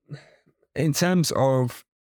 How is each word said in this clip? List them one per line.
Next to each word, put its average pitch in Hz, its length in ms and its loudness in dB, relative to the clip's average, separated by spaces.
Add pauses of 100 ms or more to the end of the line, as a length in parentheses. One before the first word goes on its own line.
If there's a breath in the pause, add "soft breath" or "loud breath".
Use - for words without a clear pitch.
(760 loud breath)
in 151 200 0
terms 175 420 2
of 127 480 0 (260)